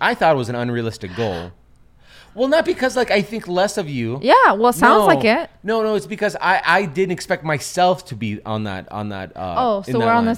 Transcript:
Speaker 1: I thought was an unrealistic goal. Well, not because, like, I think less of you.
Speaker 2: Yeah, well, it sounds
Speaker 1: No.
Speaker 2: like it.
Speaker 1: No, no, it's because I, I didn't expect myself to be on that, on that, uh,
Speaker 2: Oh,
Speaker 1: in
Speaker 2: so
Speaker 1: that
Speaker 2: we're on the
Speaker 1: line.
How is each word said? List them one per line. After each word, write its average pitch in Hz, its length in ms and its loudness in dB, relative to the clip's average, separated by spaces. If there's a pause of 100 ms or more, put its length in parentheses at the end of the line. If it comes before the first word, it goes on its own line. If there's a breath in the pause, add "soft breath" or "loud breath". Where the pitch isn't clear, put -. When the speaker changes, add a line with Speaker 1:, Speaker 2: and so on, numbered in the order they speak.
Speaker 1:
I 233 140 2
thought 160 200 4
was 123 140 -4
an 123 60 -6
unrealistic 117 600 -6
goal. 92 360 -4 (800 soft breath)
Well, 247 140 0
not 302 180 4
because, 262 300 -2
like, 247 160 0
I 202 100 2
think 220 260 -8
less 180 300 0
of 180 100 -4
you. 123 360 -4
Speaker 2:
Yeah, 330 300 6
well, 220 160 2
it 240 40 0
sounds 320 280 4
Speaker 1:
No. 403 40 4
Speaker 2:
like 302 180 4
it. 285 280 0 (100)
Speaker 1:
No, 220 220 -2
no, 214 100 0
it's 202 140 -2
because 202 340 -4
I, 185 240 2
I 180 200 4
didn't 175 260 -2
expect 175 320 -4
myself 175 600 0
to 123 100 -12
be 104 280 -6
on 107 200 -4
that, 95 280 -8
on 104 180 -8
that, 95 280 -10
uh, 92 200 -6
Speaker 2:
Oh, 233 200 0
Speaker 1:
in 196 80 -6
Speaker 2:
so 190 80 -8
Speaker 1:
that 226 140 0
Speaker 2:
we're 226 40 2
on 233 140 2
the 226 80 0
Speaker 1:
line. - 40 -2